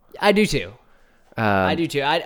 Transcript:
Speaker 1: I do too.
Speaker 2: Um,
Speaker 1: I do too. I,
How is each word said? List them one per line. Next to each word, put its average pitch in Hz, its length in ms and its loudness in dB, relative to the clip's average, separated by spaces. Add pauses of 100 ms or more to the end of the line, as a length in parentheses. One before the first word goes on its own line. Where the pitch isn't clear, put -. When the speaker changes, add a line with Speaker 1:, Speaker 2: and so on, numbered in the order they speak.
(200)
Speaker 1:
I 208 120 4
do 208 140 2
too. 98 220 -6 (680)
Speaker 2:
Um, 113 80 -4
Speaker 1:
I 95 300 2
do 165 120 -2
too. 139 160 -4
I, 156 240 0